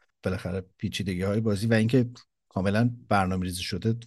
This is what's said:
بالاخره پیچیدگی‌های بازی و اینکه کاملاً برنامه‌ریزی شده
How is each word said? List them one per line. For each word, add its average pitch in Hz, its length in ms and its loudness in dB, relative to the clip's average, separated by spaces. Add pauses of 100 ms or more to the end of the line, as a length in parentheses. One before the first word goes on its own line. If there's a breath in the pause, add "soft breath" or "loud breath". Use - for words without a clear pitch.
(220)
بالاخره 92 420 -4 (140)
پیچیدگی‌های 98 640 -2
بازی 107 260 0
و 113 80 4
اینکه 120 360 4 (380)
کاملاً 101 420 2 (180)
برنامه‌ریزی 92 540 0
شده 110 340 -2 (100)